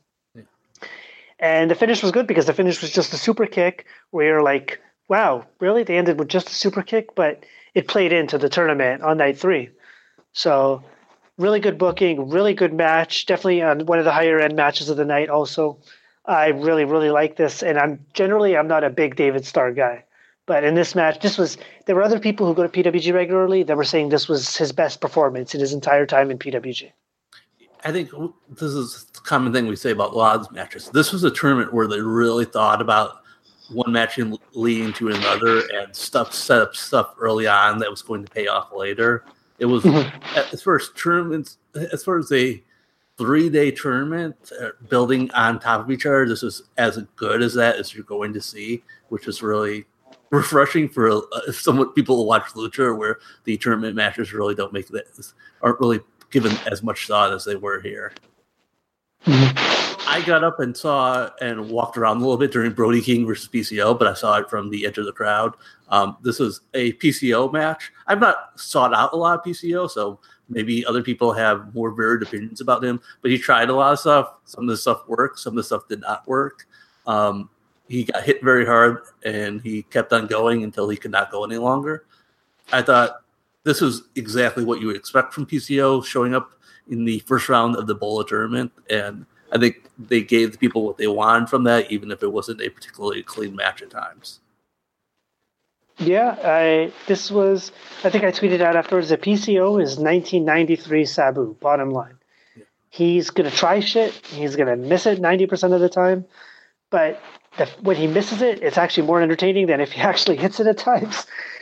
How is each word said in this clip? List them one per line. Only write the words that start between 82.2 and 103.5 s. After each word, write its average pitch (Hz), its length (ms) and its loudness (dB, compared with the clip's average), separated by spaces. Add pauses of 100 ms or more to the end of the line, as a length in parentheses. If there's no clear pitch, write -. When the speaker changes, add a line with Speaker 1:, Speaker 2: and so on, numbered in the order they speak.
Speaker 1:
I 127 100 2
thought 123 400 4 (420)
this 147 160 0
was 123 240 0 (120)
exactly 117 480 -2
what 117 160 -2
you 110 80 -4
would 101 80 -6
expect - 380 -2
from 147 120 -6
P 147 140 -4
C 139 220 -2
O, 135 180 4
showing 123 340 -2
up 131 180 -4 (360)
in 117 160 -4
the 113 160 -2
first - 280 -2
round 120 280 2
of 107 100 -6
the 107 80 -2
Bola 104 320 -4
tournament, 117 460 -4 (160)
and 104 380 -4 (260)
I 117 60 2
think 117 400 0
they 113 240 0
gave 113 300 2
the - 60 -20
people 113 260 0
what 101 140 -4
they 110 100 -2
wanted 110 400 2
from 127 160 0
that, 117 260 2
even 104 200 -8
if 101 120 -10
it 101 100 -2
wasn't 107 280 -6
a 107 80 -6
particularly 101 540 -10
clean 101 340 -10
match 98 260 -4
at - 80 -20
times. - 500 -14 (1600)
Speaker 2:
Yeah, 214 440 2
I, 160 500 2 (160)
this 196 220 -2
was, 196 420 2 (320)
I 185 60 4
think 208 140 2
I 185 60 4
tweeted 180 320 0
out 170 120 4
afterwards 170 360 0
that 156 100 2
P 208 160 2
C 208 240 2
O 202 160 4
is 139 220 0
nineteen 170 480 2
ninety-three 160 580 2
Sabu, 135 560 0
bottom 143 300 0
line. 131 260 -6 (400)
Speaker 1:
Yeah. - 80 -20 (240)
Speaker 2:
He's 170 400 0
gonna 156 220 -2